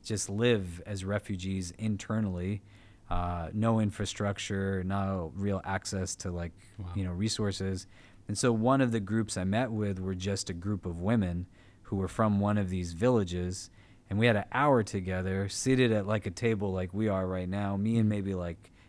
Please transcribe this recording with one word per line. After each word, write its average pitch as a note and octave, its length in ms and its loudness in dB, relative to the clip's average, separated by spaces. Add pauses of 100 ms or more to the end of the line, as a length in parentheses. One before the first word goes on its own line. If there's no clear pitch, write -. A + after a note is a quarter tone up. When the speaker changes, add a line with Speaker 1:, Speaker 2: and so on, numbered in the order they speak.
Speaker 1:
just - 260 -4
live G2+ 560 2
as G2 180 -6
refugees F#2+ 760 -2
internally, G#2 840 -2 (480)
uh, F2 440 -2
no A2+ 260 2
infrastructure, G2 1040 -2
no F#2+ 520 -2
real G2 300 -2
access F#2+ 500 -4
to, - 160 -6
like, E2+ 220 -6 (240)
Speaker 2:
Wow. F2+ 180 -10
Speaker 1:
you G2 80 0
know, F2+ 80 -2
resources. F#2+ 760 -2 (400)
And G#2 100 -4
so B2 160 4
one B2+ 280 4
of B2 100 4
the A2+ 80 0
groups G#2 360 0
I F#2 80 -2
met A2 280 2
with G2+ 280 -2
were F#2+ 160 -2
just F#2+ 340 -2
a F#2+ 40 -4
group F#2+ 320 -4
of E2+ 160 -4
women F#2 460 2 (360)
who - 120 -6
were F#2+ 120 0
from G#2 320 2
one G#2 200 4
of F#2+ 100 0
these F2 240 -2
villages, F2+ 800 0 (400)
and G2 80 0
we A#2 80 6
had A2+ 80 6
an G2 160 0
hour C3 320 4
together, F#2+ 680 -2
seated B2+ 420 4
at, G#2 140 2
like, G#2 220 0
a G2 40 -2
table G2+ 400 0
like F#2 220 -2
we G#2+ 140 2
are F#2+ 180 2
right F#2 240 -2
now, G2+ 260 -2
me A2 220 2
and A2 100 6
maybe, G2 280 0
like, F2 360 -6 (180)